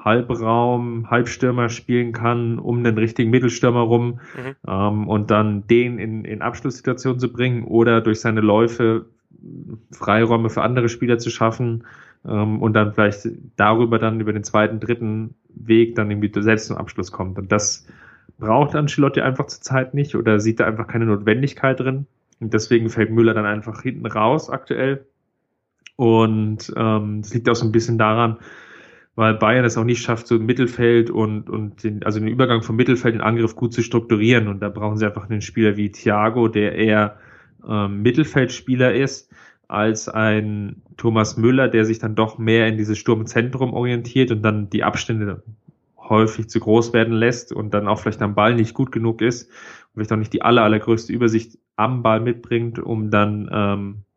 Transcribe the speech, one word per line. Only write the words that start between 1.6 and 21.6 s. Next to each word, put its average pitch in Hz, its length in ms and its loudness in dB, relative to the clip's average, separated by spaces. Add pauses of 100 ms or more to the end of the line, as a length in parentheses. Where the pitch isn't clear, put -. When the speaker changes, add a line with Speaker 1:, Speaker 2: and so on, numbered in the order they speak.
Speaker 1:
spielen 120 440 -2
kann, 117 460 -2
um 120 240 -2
den 117 140 2
richtigen 113 320 0
Mittelstürmer 120 540 2
rum, 120 380 0 (140)
Speaker 2:
Mhm. 131 200 -12 (120)
Speaker 1:
ähm, 104 400 0
und 107 240 -2
dann 104 360 2
den 120 320 2
in, 110 260 -8
in 107 160 -10
Abschlusssituationen 123 800 -4
zu 117 100 -2
bringen 120 340 -2
oder 117 360 4
durch 110 200 0
seine 110 200 0
Läufe 113 640 2 (840)
Freiräume 113 580 0
für - 140 -2
andere 117 260 0
Spieler 120 300 0
zu 120 100 -6
schaffen, 117 560 -2 (420)
ähm, 107 360 -2
und 110 100 2
dann 107 220 2
vielleicht 104 340 0 (280)
darüber 113 420 2
dann 110 200 0
über 107 140 -2
den 107 120 -4
zweiten, 110 360 0
dritten 110 540 -6 (160)
Weg 113 460 2
dann 104 140 -2
irgendwie 104 220 -2 (100)
selbst 110 260 2
zum - 100 -6
Abschluss - 340 -10
kommt. 92 260 -8
Und 98 140 -4
das - 340 -2 (520)
braucht 127 360 2
Ancelotti 147 460 0
einfach 131 280 -2
zur - 120 -16
Zeit 131 320 -2
nicht 143 220 -4
oder 113 260 2
sieht 113 180 0
da - 60 4
einfach 110 220 -2
keine 113 180 -2
Notwendigkeit 113 760 0